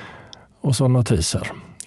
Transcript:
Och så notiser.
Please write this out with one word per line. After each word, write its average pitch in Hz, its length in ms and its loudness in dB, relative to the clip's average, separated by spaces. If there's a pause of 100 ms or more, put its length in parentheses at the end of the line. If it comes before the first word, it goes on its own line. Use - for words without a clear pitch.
(600)
Och 139 140 0
så 135 120 2
notiser. 110 640 2 (360)